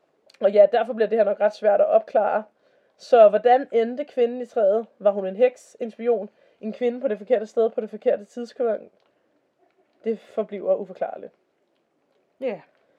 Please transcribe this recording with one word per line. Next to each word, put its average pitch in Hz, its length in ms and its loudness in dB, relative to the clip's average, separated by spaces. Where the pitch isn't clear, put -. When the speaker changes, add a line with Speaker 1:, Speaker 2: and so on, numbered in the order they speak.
Speaker 1:
og 202 100 2
ja, 202 200 6
derfor 226 220 -2
bliver 220 160 -2
det 214 80 -2
her 214 80 2
nok 202 140 -4
ret 208 160 0
svært 202 260 0
at 208 60 2
opklare. 214 560 0
Så 226 320 6
hvordan 240 420 4
endte 233 340 -2
kvinden 247 360 -4
i 247 40 -10
træet? 220 400 0
Var 202 120 2
hun 196 140 -6
en 190 100 -8
heks, 247 440 -2
en 233 120 -8
spion, 226 380 -4
en 214 120 -10
kvinde 240 280 -6
på 269 60 -4
det 214 100 -4
forkerte 208 280 -4
sted 226 240 -2
på 226 120 -6
det 214 80 -12
forkerte 214 360 -4
tidspunkt? - 640 -8
Det 220 160 -6
forbliver 190 560 -6
uforklarligt. - 580 -12
Speaker 2:
Ja. 214 220 -8